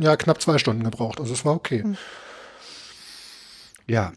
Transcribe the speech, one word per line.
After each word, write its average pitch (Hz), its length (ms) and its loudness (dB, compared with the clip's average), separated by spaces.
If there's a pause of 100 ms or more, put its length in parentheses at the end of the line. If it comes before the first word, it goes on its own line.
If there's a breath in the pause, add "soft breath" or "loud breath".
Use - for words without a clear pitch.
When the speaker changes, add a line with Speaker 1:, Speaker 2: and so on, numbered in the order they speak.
Speaker 1:
ja 156 160 8
knapp - 240 2
zwei 156 160 4
Stunden 113 260 2
gebraucht. 113 380 -2
Also 120 120 -4
es - 120 -4
war 151 80 4
okay. 127 300 -2 (2000 loud breath)
Speaker 2:
Ja, 107 300 2